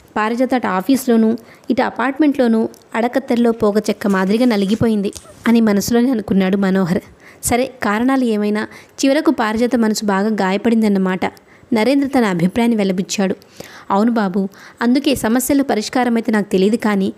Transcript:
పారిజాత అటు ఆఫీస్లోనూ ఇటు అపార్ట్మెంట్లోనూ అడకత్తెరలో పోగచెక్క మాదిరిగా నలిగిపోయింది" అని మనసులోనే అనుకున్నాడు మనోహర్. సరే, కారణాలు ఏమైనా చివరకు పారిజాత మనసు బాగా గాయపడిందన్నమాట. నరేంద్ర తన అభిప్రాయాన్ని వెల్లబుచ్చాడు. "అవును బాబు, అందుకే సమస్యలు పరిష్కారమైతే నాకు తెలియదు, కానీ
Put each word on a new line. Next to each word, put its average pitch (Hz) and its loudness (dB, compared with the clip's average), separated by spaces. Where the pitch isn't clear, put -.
పారిజాత 233 0
అటు 240 0
ఆఫీస్లోనూ 226 0
ఇటు 240 -2
అపార్ట్మెంట్లోనూ 247 0
అడకత్తెరలో 240 0
పోగచెక్క 208 -2
మాదిరిగా 196 0
నలిగిపోయింది" 214 0
అని 233 4
మనసులోనే 226 2
అనుకున్నాడు 196 0
మనోహర్. 190 0
సరే, 247 -2
కారణాలు 247 0
ఏమైనా 208 -2
చివరకు 277 2
పారిజాత 226 0
మనసు 220 0
బాగా 202 0
గాయపడిందన్నమాట. 202 0
నరేంద్ర 262 2
తన 254 0
అభిప్రాయాన్ని 202 0
వెల్లబుచ్చాడు. 190 -2
"అవును 214 2
బాబు, 202 0
అందుకే 254 2
సమస్యలు 254 0
పరిష్కారమైతే 233 -2
నాకు 208 0
తెలియదు, 190 2
కానీ 208 0